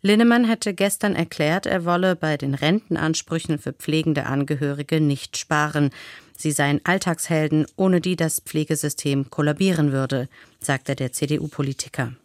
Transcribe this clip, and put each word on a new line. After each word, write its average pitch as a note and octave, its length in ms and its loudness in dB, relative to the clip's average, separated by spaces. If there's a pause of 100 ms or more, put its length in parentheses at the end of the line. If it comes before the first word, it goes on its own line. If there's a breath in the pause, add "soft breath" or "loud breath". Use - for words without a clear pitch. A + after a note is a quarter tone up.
Linnemann A#3 460 6
hatte G#3+ 260 -2
gestern G3+ 400 0
erklärt, E3 520 0
er F3 180 -2
wolle F3 320 2
bei D#3 200 -2
den C#3 180 -2
Rentenansprüchen D#3+ 1040 0
für C3 120 -6
pflegende D3+ 540 0
Angehörige C#3+ 720 -2
nicht C#3+ 360 0
sparen. D3+ 540 2 (460 loud breath)
Sie D#3 140 -2
seien C#3+ 320 2
Alltagshelden, D#3+ 840 0 (100)
ohne F#3 240 4
die F3+ 160 -2
das E3 240 -2
Pflegesystem D3 920 -2
kollabieren D3+ 600 2
würde, C3 360 -2 (300 loud breath)
sagte C3+ 380 -4
der B2+ 160 -4
C-D-U-Politiker. C#3 1000 -4 (100)